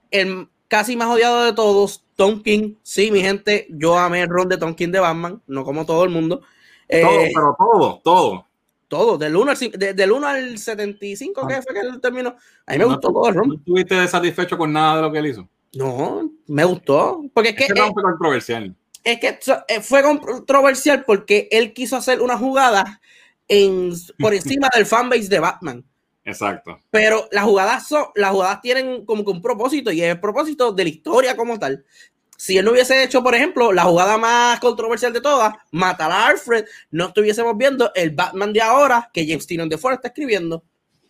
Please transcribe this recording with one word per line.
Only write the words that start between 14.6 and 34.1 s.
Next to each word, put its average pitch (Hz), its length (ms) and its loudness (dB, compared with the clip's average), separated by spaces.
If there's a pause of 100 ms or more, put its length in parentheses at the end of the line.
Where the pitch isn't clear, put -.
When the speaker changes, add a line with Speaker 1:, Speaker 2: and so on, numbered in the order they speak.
Speaker 2:
nada 156 240 2
de 160 60 0
lo 151 100 -2
que 156 60 -4
él 151 80 -4
hizo? 110 220 -8 (260)
Speaker 1:
No, 139 560 -6 (160)
me 151 180 0
gustó, 180 580 0 (120)
porque 226 160 2
es 214 60 -6
Speaker 2:
Es 269 100 2
Speaker 1:
que, - 80 -2
Speaker 2:
que 233 60 4
Speaker 1:
eh, - 60 4
Speaker 2:
no 202 60 -4
fue 196 100 -4
controversial. 127 720 -2 (260)
Speaker 1:
es 233 180 0
que - 200 -4
so-, - 260 -2
eh, 220 140 -2
fue 277 220 2
controversial 277 1000 2
porque 202 460 0
él 233 220 0
quiso 254 240 -6
hacer 247 240 -2
una 247 180 0
jugada 240 600 0 (480)
en, 190 440 2 (260)
por 214 160 2
Speaker 2:
<laughs> - 0 -
Speaker 1:
encima 269 400 -2
del 214 120 4
fanbase 233 420 0
de 185 120 2
Batman. 139 440 -6 (420)
Speaker 2:
Exacto. 98 520 -8 (120)
Speaker 1:
Pero 214 420 2
las 202 120 0
jugadas 208 440 2
son, 302 160 0 (100)
las 202 160 0
jugadas 196 300 0
tienen 254 440 -4
como 214 200 -4
que 202 80 -2
un 175 100 -8
propósito, 247 480 -4
y 160 120 -4
es 170 100 0
el 175 80 -6
propósito 247 520 -2
de 185 120 -2
la 165 60 -2
historia 254 460 0
como 233 220 -6
tal. 139 260 -6 (520)
Si 190 220 -2
él 190 60 2
no 226 80 4
hubiese 254 320 4
hecho, 254 180 2
por 247 120 2
ejemplo, 240 380 2
la 180 120 4
jugada 180 340 4